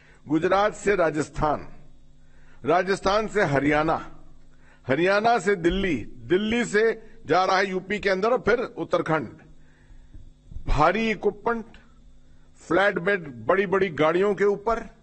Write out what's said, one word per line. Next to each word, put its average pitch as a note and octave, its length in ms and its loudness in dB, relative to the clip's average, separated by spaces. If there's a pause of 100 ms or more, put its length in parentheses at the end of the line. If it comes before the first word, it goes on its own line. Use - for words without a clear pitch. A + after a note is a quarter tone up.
(280)
गुजरात F#3 460 2
से G3+ 200 0
राजस्थान, D3+ 760 -2 (960)
राजस्थान F#3+ 640 0
से G3 160 2
हरियाणा, D3 720 0 (720)
हरियाणा G3+ 520 2
से G3 180 0
दिल्ली, E3+ 480 0
दिल्ली G#3 600 -2
से G#3+ 380 0 (240)
जा E3+ 180 4
रहा F#3 140 2
है G3+ 120 0
यूपी F#3+ 280 -4
के G3 120 0
अंदर F#3+ 180 0
और B3 100 2
फिर G3+ 200 2
उत्तराखंड। D#3+ 720 -2 (1400)
भारी F#3 440 2
इक्विपमेंट, G#3+ 540 -4 (1040)
फ्लैट F#3+ 300 2
बेड, F3 300 -2
बड़ी-बड़ी F#3+ 600 0
गाड़ियों E3+ 460 2
के F3 100 0
ऊपर, G#3+ 460 -2 (120)